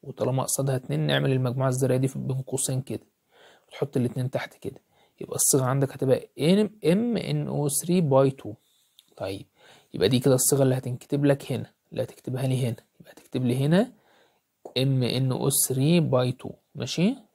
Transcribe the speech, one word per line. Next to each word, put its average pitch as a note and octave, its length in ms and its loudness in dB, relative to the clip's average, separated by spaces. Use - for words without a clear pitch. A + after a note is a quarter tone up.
وطالما C3 400 -2
قصادها C#3 340 -2
اتنين D3 240 -4
نعمل C#3+ 320 2
المجموعة C3 360 0
الذرية B2+ 280 2
دي C3 200 0
بين C3 200 -4
قوسين C3 460 -4
كده، - 240 -10
وتحط - 280 -6
الاتنين B2+ 340 -2
تحت - 240 -8
كده، - 260 -14
يبقى - 160 -10
الصيغة - 280 2
عندك C3+ 280 0
هتبقى C3 360 0
إن، G3 300 2
إم G#3 320 2
إن D3 320 -4
أو C#3+ 200 -2
ثري F3 340 0
by C3+ 300 4
two. - 180 -14
طيب، G2 300 -8
يبقى F#2 140 2
دي A#2+ 100 4
كده C3 160 4
الصيغة C#3 280 2
اللي C3 160 4
هتنكتب B2+ 460 -4
لك C#3 280 2
هنا، A2+ 140 -6
اللي A#2 100 -4
هتكتبها B2+ 440 -6
لي C3 200 0
هنا، A#2 100 -4
يبقى - 120 -20
هتكتب - 320 -8
لي B2 120 0
هنا E3 360 2
إم C3 240 2
إن B2+ 300 0
أو B2 180 0
ثري C#3 500 2
by B2+ 220 2
two، - 200 -12
ماشي؟ D#3+ 420 -2